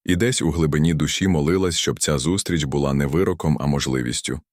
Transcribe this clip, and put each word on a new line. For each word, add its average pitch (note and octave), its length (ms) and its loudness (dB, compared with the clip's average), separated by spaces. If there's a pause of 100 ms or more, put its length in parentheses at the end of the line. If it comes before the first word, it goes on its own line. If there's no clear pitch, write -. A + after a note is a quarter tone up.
І F2+ 100 2
десь A#2 260 0
у E2 100 2
глибині D#2 420 2
душі D2+ 340 0
молилась, F2 480 2
щоб - 240 -2
ця D2+ 180 0
зустріч E2+ 460 0
була C#2 300 0
не C#2 120 0
вироком, E2 560 0
а C#2+ 40 -2
можливістю. C2 760 -2 (120)